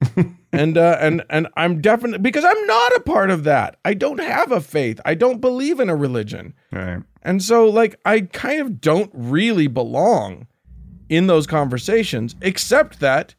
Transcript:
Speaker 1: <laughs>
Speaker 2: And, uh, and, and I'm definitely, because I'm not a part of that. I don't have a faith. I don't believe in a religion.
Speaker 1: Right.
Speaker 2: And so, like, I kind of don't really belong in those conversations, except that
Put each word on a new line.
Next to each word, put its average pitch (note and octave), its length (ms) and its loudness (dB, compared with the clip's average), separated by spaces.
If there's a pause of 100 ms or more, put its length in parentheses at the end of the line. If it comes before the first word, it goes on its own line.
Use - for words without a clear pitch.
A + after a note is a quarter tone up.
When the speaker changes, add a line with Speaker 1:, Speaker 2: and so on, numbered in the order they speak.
Speaker 1:
<laughs> F3 320 0 (180)
Speaker 2:
And, D#3 280 0
uh, E3 200 4
and, D#3 300 0
and D#3 260 -2
I'm E3 240 0
definitely, A3 440 0
because C#4 200 0
I'm G#4 220 2
not A#4 300 2
a A#4+ 60 0
part G3+ 280 0
of E3+ 140 -2
that. C#3 320 0 (100)
I G3 80 0
don't B3+ 260 -4
have D#4 320 -2
a A3+ 80 0
faith. C3+ 460 -4
I D3+ 80 0
don't A#3+ 260 0
believe C4 400 0
in G#3 120 0
a E3 40 0
religion. A#2+ 600 -6 (160)
Speaker 1:
Right. F#2 320 -8 (180)
Speaker 2:
And F#3 220 -2
so, A3+ 260 4
like, G#3+ 340 2
I G#3+ 180 2
kind C4+ 380 -6
of A#3+ 220 -6
don't F#3 320 0
really D#3 540 0
belong B2 800 -2 (600)
in E3+ 200 2
those D#3+ 180 4
conversations, C#3 960 -2
except A3 580 0
that C#3 400 0